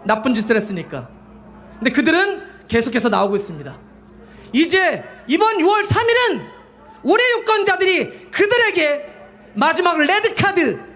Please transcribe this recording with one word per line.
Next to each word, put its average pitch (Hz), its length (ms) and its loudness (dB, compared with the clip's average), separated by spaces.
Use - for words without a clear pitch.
나쁜 220 300 0
짓을 220 220 0
했으니까. 170 520 -6
근데 254 160 -2
그들은 349 520 0
계속해서 233 420 -2
나오고 202 260 0
있습니다. 147 380 -8
이제 330 500 2
이번 415 320 2
유월 403 240 2
삼 427 260 0
일은 453 360 0
우리 403 200 4
유권자들이 381 920 0
그들에게 381 800 0
마지막 320 460 0
레드카드 370 800 0